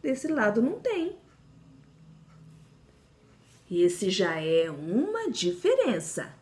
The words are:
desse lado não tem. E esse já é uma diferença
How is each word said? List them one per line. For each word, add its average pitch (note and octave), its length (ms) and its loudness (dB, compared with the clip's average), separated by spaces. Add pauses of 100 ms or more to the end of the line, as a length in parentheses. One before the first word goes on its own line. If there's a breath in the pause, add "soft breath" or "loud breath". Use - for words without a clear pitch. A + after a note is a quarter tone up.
desse C#4 260 -2
lado A3+ 340 2
não F4 180 0
tem. F#4+ 360 -2 (2500)
E F3 120 2
esse F3+ 260 2
já E3+ 320 0
é E3 300 2
uma C#4 600 -2
diferença G#3 1120 0